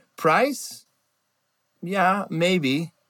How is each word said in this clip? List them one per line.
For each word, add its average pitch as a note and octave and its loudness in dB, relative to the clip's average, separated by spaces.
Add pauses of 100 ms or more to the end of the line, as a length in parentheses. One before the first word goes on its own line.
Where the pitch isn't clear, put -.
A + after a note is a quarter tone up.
(160)
Price? G#3+ 0 (960)
Yeah, F#3+ 0
maybe. E3 0 (180)